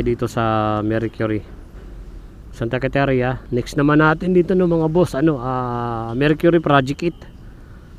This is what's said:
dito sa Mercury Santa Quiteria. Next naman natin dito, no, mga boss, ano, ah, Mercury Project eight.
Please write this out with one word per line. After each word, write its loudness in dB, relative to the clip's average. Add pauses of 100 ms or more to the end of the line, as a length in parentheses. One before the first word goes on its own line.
dito -2
sa 0
Mercury -2 (1120)
Santa -2
Quiteria. 0
Next -4
naman 4
natin 2
dito, 4
no, 4
mga 2
boss, 2
ano, 2
ah, -4
Mercury 4
Project 2
eight. -4 (800)